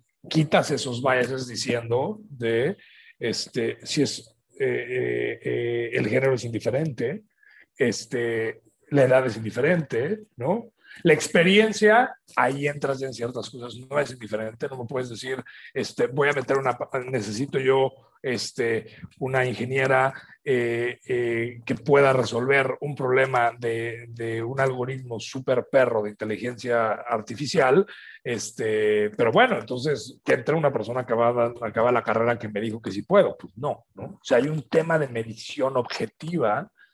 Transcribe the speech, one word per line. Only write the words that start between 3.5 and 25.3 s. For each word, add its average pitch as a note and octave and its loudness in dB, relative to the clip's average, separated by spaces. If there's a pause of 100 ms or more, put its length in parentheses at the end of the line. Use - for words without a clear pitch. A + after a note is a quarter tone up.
si - 0
es, - -4 (240)
eh, C3+ 0
eh, A#2+ -2
eh, A#2+ -2
el B2 0
género C3 2
es A#2+ -4
indiferente, C3 -4 (540)
este, A#2 -2 (260)
la C#3+ 4
edad C3 6
es A2 -4
indiferente, C#3 -2 (100)
¿no? F3+ -4 (300)
La D#3+ 8
experiencia, G#3 6 (220)
ahí C#3 2
entras C#3+ -2
en C3+ -6
ciertas A#2 -6
cosas, A#2+ -14 (140)
no C#3+ -2
es C3+ -2
indiferente, A2 -8
no C3 -10
me A#2+ -8
puedes B2+ -6
decir, B2+ -6 (320)
este, A#2+ -2
voy C#3 2
a C#3+ 2
meter C3+ 0
una, C3 0 (320)
necesito B2 -4
yo, C3 2 (280)
este, A#2 -4 (220)
una C3 0
ingeniera, C3 0 (300)
eh, A#2+ -2
eh, A#2+ -2
que B2 -4
pueda C#3+ 6
resolver B2+ 2
un D3 -6
problema B2+ 2
de, A#2 -4
de A2+ -4
un C3 -6
algoritmo B2+ -2
súper C3 -2